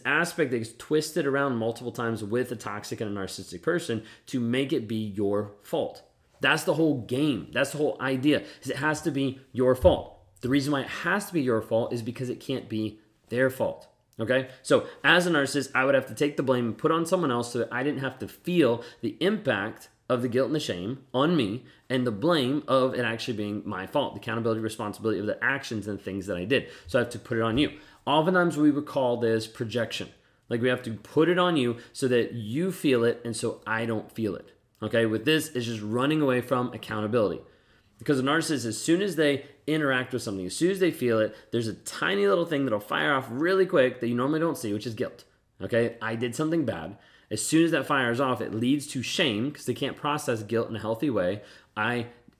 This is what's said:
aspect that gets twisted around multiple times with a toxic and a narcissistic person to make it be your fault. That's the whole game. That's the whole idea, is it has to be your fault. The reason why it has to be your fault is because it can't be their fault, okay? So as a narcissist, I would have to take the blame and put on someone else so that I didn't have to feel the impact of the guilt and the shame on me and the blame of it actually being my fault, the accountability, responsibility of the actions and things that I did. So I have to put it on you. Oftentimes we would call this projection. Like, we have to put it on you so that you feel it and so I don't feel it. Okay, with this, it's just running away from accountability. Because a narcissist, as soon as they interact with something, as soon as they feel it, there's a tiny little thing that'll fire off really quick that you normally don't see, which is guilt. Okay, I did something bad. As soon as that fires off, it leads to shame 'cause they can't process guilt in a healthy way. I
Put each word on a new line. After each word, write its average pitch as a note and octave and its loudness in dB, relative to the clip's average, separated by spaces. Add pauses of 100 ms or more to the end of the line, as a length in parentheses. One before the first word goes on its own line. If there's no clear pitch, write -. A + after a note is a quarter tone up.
aspect D3+ 2
that A#2+ 0
gets A2 -10
twisted D#3 0
around C#3 0
multiple A#2 -4
times A2+ -2
with A2+ -2
a - -10
toxic G#2 -8
and G2+ -4
a - -4
narcissistic F#2 -10
person D#3+ -2 (240)
to C3 -2
make B2+ 0
it A#2 -2
be A2+ -4
your G#2 -2 (120)
fault. - -4 (380)
That's D3 4
the E3+ 2
whole D3 2
game. B2 -2
That's C3+ 0
the D3+ -8
whole D3 0
idea, C3 2 (180)
is C3 -10
it A#2+ -4
has D3+ 0
to E3 -2
be C3+ -2 (100)
your B2+ 4
fault. - 4 (220)
The A#2+ -4
reason C#3 2
why C#3 0
it - -6
has G3 -2
to - -14
be E3 0
your A#2 2
fault A2+ 0
is A#2+ -4
because B2 -6
it - -6
can't - -6
be G#2+ -4 (280)
their B2+ 2
fault, G2+ -4 (320)
okay? B2+ 2 (160)
So B2+ 4 (160)
as E3+ 6
a - 0
narcissist, C#3 0
I C3 4
would C#3 4
have C3 4
to A2+ -12
take D3 0
the C#3+ 2
blame B2 2
and A2 -4
put D#3 2
on E3 2
someone E3+ 0
else A#2+ -2
so B2 -2
that A2+ -2
I B2 -2
didn't C#3+ -2
have C3+ -6
to G2+ -8
feel C3+ 2 (180)
the - -6
impact C3+ -2 (200)
of A#2+ 0
the B2+ 0
guilt A#2+ 2
and D3 -2
the D3+ 0
shame G#2 -6
on D3 4
me A2+ 0 (260)
and B2+ 0
the A#2+ 0
blame C#3 2
of C3 2
it A#2+ 0
actually A2+ -4
being G#2 -4
my F#2+ -6
fault, C3 -2
the G#2+ -10
accountability, A2+ -2
responsibility G#2+ -4
of G#2 -4
the G#2 -4
actions A#2+ -2
and G2+ -6
things F#2+ -6
that F#2 -4
I F2+ -4
did. A#2+ 0 (200)
So - 0
I A#2+ 4
have A#2 -8
to A2+ -10
put - -4
it A2 2
on A2+ 2
you. D3 2 (360)
Oftentimes D#3+ 4
we D3 6
would C#3 0
call B2 0
this A2+ 2
projection. A2+ -4 (400)
Like, A#2+ -2
we B2+ 2
have B2 0
to A2+ -6
put D#3 2
it F3 4
on F3+ 4
you A#2+ 2 (160)
so - 0
that A#2+ 2
you A#2+ -2
feel B2+ 2
it A#2 2
and A#2 -6
so - -4
I A2+ -2
don't A2+ -4
feel G#2 -2
it. - -14 (300)
Okay, A2+ 4
with A2 0
this, D3+ 2
it's A#2+ -4
just A2 -6
running B2+ 0
away B2+ 2
from B2 -2
accountability. G#2+ 0 (600)
Because C3 0
a B2+ 0
narcissist, D3 0
as G#2+ -4
soon E3+ 2
as F#3 -2
they C#3+ 2 (220)
interact C#3 0
with A#2+ -4
something, F#2+ -4
as F#2 -8
soon F3 2
as G3 -2
they F3+ 4
feel A#2+ 2
it, G#2+ 0 (160)
there's A#2 0
a G2 -6
tiny G3 0
little F3 2
thing C#3+ 0
that'll G#2+ 0
fire D3+ 0
off C3 0
really F3+ 2
quick C3+ 2
that A#2 -2
you A#2+ 0
normally C#3 2
don't D#3+ 0
see, G#2 -4
which A2 -4
is A2+ -8
guilt. - -6 (380)
Okay, A#2 0
I A2 -4
did A#2 -4
something D#3 0
bad. F2 -6 (320)
As G#2+ -4
soon D#3+ 4
as E3+ 2
that D3 0
fires B2+ 2
off, B2+ 0
it - -6
leads B2+ 0
to B2+ -6
shame C3 0
'cause - -14
they B2 -2
can't C3+ -4
process C#3+ -2
guilt A2 0
in A2 -8
a G#2 -6
healthy A2+ -2
way. G2+ 0 (340)
I A#2 0 (320)